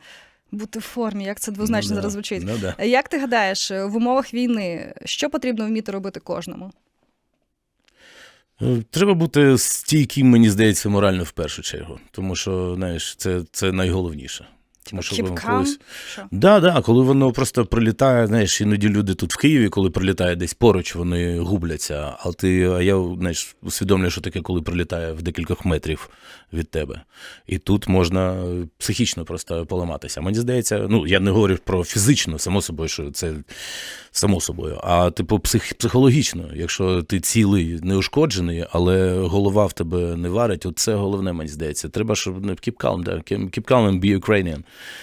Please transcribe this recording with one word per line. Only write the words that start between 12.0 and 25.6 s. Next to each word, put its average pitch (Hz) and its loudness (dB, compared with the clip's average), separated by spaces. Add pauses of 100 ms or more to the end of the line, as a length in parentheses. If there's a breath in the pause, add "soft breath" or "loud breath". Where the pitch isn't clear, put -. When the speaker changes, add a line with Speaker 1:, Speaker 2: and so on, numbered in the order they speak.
Speaker 2:
Тому 95 -4
що, 92 -4
знаєш, 90 -4
це, 90 -2 (100)
це 95 -2
найголовніше. 90 -2 (440)
Тому 90 -8
що - -8
Speaker 1:
Keep - -2
Speaker 2:
воно 92 -4
Speaker 1:
calm? 226 -6
Speaker 2:
колись 285 -2 (320 loud breath)
Speaker 1:
Що? - -14 (100)
Speaker 2:
Да, 190 6
да, 165 4
коли 120 6
воно 135 4
просто 123 0
прилітає, 117 4
знаєш, 104 2
іноді 104 4
люди 101 2
тут - -4
в - -8
Києві, 139 4
коли 95 2
прилітає 90 0
десь 87 -4
поруч, 98 4
вони 87 -2
губляться. 82 -4
А 87 -6
ти, 92 2
а 90 0
я, 92 2
знаєш, 87 -6
усвідомлюю, 95 0
що 92 -8
таке, 92 -6
коли 87 -2
прилітає 85 -4
в 80 -10
декількох 85 -4